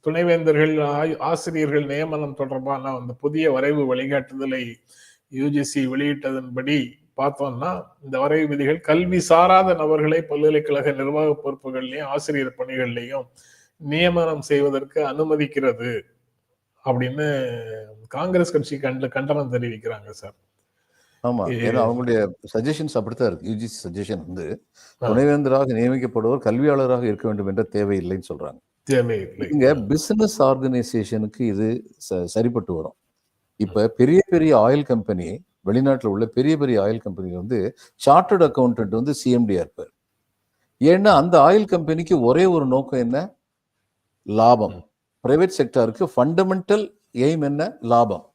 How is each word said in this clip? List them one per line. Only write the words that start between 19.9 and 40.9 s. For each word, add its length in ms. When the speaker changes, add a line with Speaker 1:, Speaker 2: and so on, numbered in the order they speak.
Speaker 1:
சார். 260
Speaker 2:
ஆமா, 240
Speaker 1:
ஏ- 120
Speaker 2:
ஏன்னா 200
அவங்களுடைய 380
சஜஷன்ஸ் 500
அப்படித்தான் 320
இருக்கு. 200
யூ 60
ஜி 120
சி 140
சஜஷன் 460
வந்து 200
Speaker 1:
ஆ. 40
Speaker 2:
துணைவேந்தராக 680
நியமிக்கப்படுவர் 720
கல்வியாளராக 600
இருக்க 220
வேண்டும் 180
என்ற 160
தேவையில்லைன்னு 560
சொல்றாங்க. 320
Speaker 1:
தேவையில்லை. 640
Speaker 2:
இங்க 180
Speaker 1:
ஆ. 120
Speaker 2:
பிசினஸ் 640
ஆர்கனைசேஷனுக்கு 1000
இது 280
ச-, 260
சரிப்பட்டு 500
வரும். 220
இப்ப 220
Speaker 1:
ம். 140
Speaker 2:
பெரிய 320
பெரிய 300
ஆயில் 260
கம்பெனி, 440
வெளிநாட்டுல 420
உள்ள 200
பெரிய 300
பெரிய 240
ஆயில் 200
கம்பெனி 360
வந்து 220
சார்ட்டர்ட் 440
அக்கவுண்டன்ட் 540
வந்து 160
சி 160
எம் 160
டி 100
ஆ 40
இருப்பார். 300
ஏன்னா 340